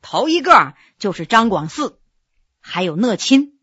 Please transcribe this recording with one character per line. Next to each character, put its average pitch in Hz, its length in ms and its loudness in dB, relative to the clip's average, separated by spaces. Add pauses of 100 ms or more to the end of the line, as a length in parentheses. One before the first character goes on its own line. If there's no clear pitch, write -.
头 233 260 -4
一 320 140 -2
个 214 320 4 (240)
就 196 140 -4
是 165 120 -10
张 226 240 2
广 165 200 -2
嗣， - 280 -8 (640)
还 - 220 -8
有 165 140 -4
讷 214 200 0
亲。 277 460 0